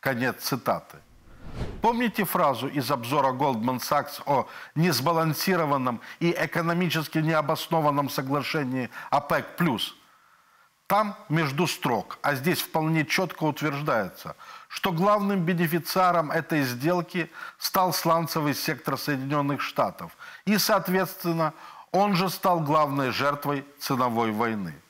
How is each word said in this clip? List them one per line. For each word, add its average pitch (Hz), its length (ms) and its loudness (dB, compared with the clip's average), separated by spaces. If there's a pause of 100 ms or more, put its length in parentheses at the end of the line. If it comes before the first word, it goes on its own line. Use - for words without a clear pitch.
Конец 127 420 -2
цитаты. 107 560 -4 (800)
Помните 233 440 0
фразу 139 440 2
из 135 220 -2
обзора 135 420 2
Goldman 127 480 0
Sachs - 460 -2
о 135 200 2 (280)
несбалансированном 156 1300 2 (200)
и 170 180 2
экономически 165 800 0
необоснованном 151 920 2
соглашении 131 800 -2 (200)
опек 143 460 0
плюс? 143 400 0 (920)
Там, 202 300 2 (140)
между 156 360 2
строк, - 560 -2
а 143 120 0
здесь 170 260 0
вполне 160 460 0
четко - 380 -2
утверждается, 143 920 -2 (320)
что - 240 -4
главным 196 480 2
бенефициаром 175 920 2
этой 156 340 0
сделки 160 680 -2 (260)
стал 185 380 0
сланцевый 160 600 2
сектор 143 440 -4
Соединенных 143 640 -2
Штатов, 95 500 -4 (320)
и, 202 140 2
соответственно, 180 960 0 (380)
он 202 220 4
же 185 140 2
стал 175 320 2
главной 139 500 2
жертвой 139 540 0 (140)
ценовой 117 540 2
войны. 107 420 -2 (160)